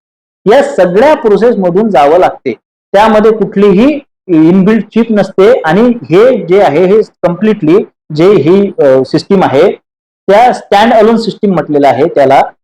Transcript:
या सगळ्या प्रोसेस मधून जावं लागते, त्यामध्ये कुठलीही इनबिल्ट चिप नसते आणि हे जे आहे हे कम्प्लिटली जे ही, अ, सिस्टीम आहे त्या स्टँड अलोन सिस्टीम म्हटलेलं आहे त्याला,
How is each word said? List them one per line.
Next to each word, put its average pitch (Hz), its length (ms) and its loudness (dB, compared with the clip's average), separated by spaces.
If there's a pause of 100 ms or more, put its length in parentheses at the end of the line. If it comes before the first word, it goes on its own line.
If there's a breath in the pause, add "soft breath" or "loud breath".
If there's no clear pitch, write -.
(520)
या 269 100 2
सगळ्या 202 520 0
प्रोसेस 220 420 0
मधून 190 320 -2
जावं 160 300 2
लागते, 139 340 -4 (400)
त्यामध्ये 214 400 2
कुठलीही 208 680 0 (260)
इनबिल्ट 185 580 2
चिप 226 260 -2
नसते 202 500 0
आणि 165 200 -2
हे 226 640 0
जे 190 160 2
आहे 160 220 0
हे 202 180 2
कम्प्लिटली 196 840 -2 (300)
जे 175 180 2
ही, 185 460 0
अ, 131 280 2
सिस्टीम 180 360 -2
आहे 143 300 0 (580)
त्या 226 220 2
स्टँड 220 400 -2
अलोन 220 240 2
सिस्टीम 196 380 -4
म्हटलेलं 147 340 -2
आहे 131 160 0
त्याला, 143 380 2 (220)